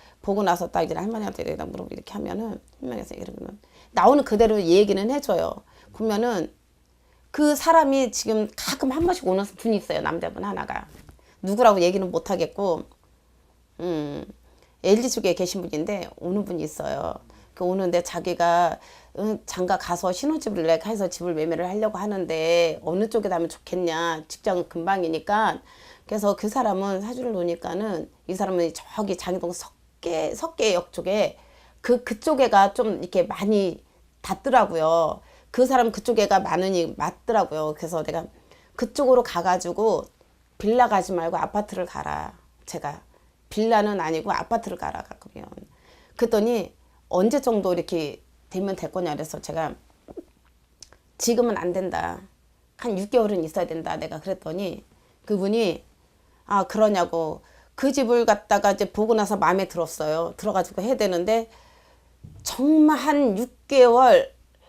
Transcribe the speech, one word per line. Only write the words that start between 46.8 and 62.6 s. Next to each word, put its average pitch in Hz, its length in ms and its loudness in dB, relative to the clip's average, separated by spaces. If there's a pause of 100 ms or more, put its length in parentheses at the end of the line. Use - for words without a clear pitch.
언제 226 320 2
정도 202 320 0
이렇게 165 500 -4 (260)
되면 190 260 -4
될 190 160 -10
거냐 175 220 -4
그래서 - 280 -10
제가 - 340 -6 (1400)
지금은 233 400 2
안 175 160 -4
된다. 165 480 -6 (560)
한 220 200 -6
육 202 140 -8
개월은 208 320 2
있어야 165 240 -4
된다. 160 300 -8
내가 160 220 -10
그랬더니 190 680 -8 (400)
그분이 202 580 0 (640)
아, 202 220 2
그러냐고. 175 720 0 (340)
그 277 160 2
집을 240 340 4
갖다가 208 460 2
이제 196 200 -2
보고 220 240 0
나서 208 220 0
마음에 180 300 2
들었어요. 165 720 -4
들어가지고 190 440 -4
해야 240 140 0
되는데 214 540 0 (960)
정말 302 540 4